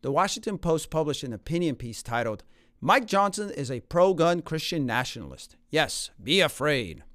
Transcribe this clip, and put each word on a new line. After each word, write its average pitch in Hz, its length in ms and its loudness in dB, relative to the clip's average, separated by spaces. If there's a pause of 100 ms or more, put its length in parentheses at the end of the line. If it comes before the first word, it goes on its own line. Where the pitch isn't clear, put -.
the 135 100 -2
Washington 190 460 0
Post 160 320 0
published 151 340 -2
an 127 100 -6
opinion 156 420 -2
piece 117 260 -12
titled, 117 420 -4 (360)
"Mike 233 260 4
Johnson 202 460 0
is 135 180 -6
a 123 120 -6
pro-gun 175 600 4
Christian 160 440 -4
nationalist. 113 720 -4 (120)
Yes, - 420 -2 (120)
be 160 160 4
afraid." 139 640 0 (120)